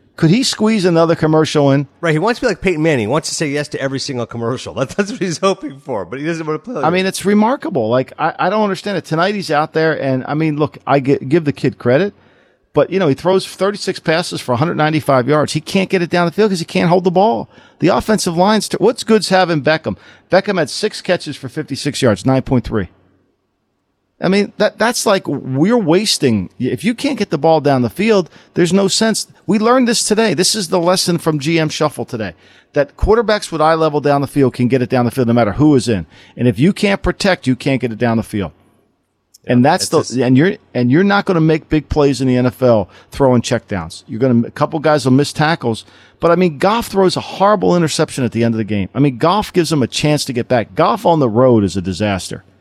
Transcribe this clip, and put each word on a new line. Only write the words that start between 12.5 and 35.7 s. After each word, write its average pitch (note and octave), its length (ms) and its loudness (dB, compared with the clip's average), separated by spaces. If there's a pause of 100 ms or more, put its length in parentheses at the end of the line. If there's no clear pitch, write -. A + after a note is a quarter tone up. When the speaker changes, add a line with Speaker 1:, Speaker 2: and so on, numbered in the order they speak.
Speaker 1:
but, - 180 0
you F3+ 80 -2
know, F#3+ 80 2
he C#3 80 2
throws F#3 320 0
thirty-six F#3+ 540 -6
passes E3 400 -2
for B2+ 140 -2
a - 20 -2
hundred D#3+ 200 -2
ninety-five C#3+ 520 0
yards. C#3+ 240 0
He D3 80 -2
can't F#3+ 280 -2
get F#3 140 0
it E3+ 80 -4
down F3 160 2
the E3 60 -2
field G#3+ 180 2
'cause F#3 80 -2
he E3 60 -6
can't F#3 240 -2
hold F3+ 160 2
the F3+ 80 2
ball. G#3 360 0 (300)
The D#3 100 2
offensive G3 480 0
line's G3 320 2
t-, - 120 -4
what's - 240 0
good's A3 240 2
having F3 340 2
Beckham? D#3 340 0 (340)
Beckham F#3+ 280 0
had D3+ 100 -2
six - 320 -6
catches E3 360 -4
for C3 120 -12
fifty-six C#3+ 540 -6
yards, A2 240 2
nine C3 160 2
point B2+ 220 0
three. G#2 240 -4 (1300)
I - 80 -2
mean, G3 280 0
that, - 220 0
that's - 280 -2
like, G3 220 0
we're C#3+ 480 0
wasting. D3+ 800 0
If A#2+ 240 -4
you G#3+ 120 0
can't C4 240 -4
get G3+ 120 -4
the D#3+ 80 -2
ball D#3+ 220 2
down C3+ 220 2
the A#2 80 0
field, G3+ 380 0 (260)
there's E3 180 2
no G3 160 2
sense. - 400 -2 (180)
We G#3 140 0
learned A#3+ 260 4
this A3+ 160 0
today. G#3+ 320 0
This F3 220 0
is F#3+ 120 -6
the F#3 120 0
lesson F3 380 0
from D#3 200 -2
G D#3+ 200 -2
M D#3 100 0
Shuffle D3 360 -4
today, G#2+ 300 -8 (380)
that C#3+ 240 -2
quarterbacks G#3 560 0
with D#3 80 -4
eye D#3+ 140 4
level D#3 260 0
down C#3+ 200 2
the C#3 60 -2
field C3 280 0
can B2 120 0
get B2 160 2
it A#2+ 80 -4
down B2 140 2
the A#2 80 -2
field B2+ 160 0
no A#2 60 2
matter A2+ 180 2
who D3 240 4